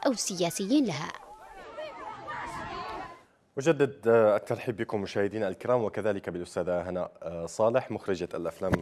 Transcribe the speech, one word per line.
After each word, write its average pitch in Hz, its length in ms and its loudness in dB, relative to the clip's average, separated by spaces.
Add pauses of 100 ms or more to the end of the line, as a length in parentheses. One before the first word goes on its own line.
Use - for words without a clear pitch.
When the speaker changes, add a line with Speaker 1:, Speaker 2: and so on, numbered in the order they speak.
Speaker 1:
أو 277 60 6
سياسي 196 680 0
لها. 175 320 -2 (2500)
Speaker 2:
أجدد، 139 500 2
آه، 110 280 8
الترحيب 113 400 -2
بكم 110 240 -2
مشاهدينا 101 480 0
الكرام، 113 360 0
وكذلك 101 460 -2
بالأستاذة 87 600 -2
هناء، 90 220 -4 (100)
آه، 85 240 -6
صالح 117 440 2
مخرجة 95 440 -2
الأفلام 87 480 -2